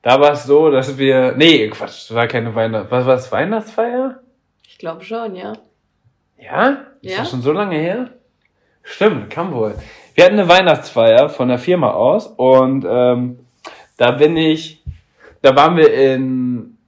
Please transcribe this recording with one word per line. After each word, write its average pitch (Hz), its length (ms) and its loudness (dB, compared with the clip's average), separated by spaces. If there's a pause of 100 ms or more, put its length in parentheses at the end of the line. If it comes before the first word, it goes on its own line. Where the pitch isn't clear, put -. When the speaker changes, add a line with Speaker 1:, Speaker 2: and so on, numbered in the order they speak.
Speaker 1:
da 127 180 2
war's 143 260 2
so, 147 260 4
dass 131 260 -2
wir, 131 400 0
nee, 147 320 2
Quatsch, - 400 -16
es 113 60 -12
war 117 120 0
keine 117 280 -6
Weihnacht-, 113 340 -4
was 123 160 -2
war's, 127 260 0
Weihnachtsfeier? 226 880 -6 (480)
Speaker 2:
Ich - 100 -20
glaub 170 260 -14
schon, 220 320 -10
ja. 202 180 -14 (840)
Speaker 1:
Ja? 214 300 -4 (320)
Ist 185 120 -14
Speaker 2:
Ja. 190 60 -6
Speaker 1:
das - 100 -8
schon 127 120 -8
so 135 100 0
lange 185 260 -4
her? 196 320 -6 (760)
Stimmt, 160 460 -2
kann 170 240 -8
wohl. 110 220 -6 (400)
Wir 165 100 6
hatten 208 140 4
eine 180 100 0
Weihnachtsfeier 139 800 4
von 127 200 -4
der 123 100 -2
Firma 170 320 0
aus 120 360 0
und, 131 640 2
ähm, 123 500 0 (580)
da 123 140 2
bin 151 260 2
ich, 156 460 -2 (580)
da 135 140 4
waren 160 220 4
wir 156 160 6
in 127 840 -2 (100)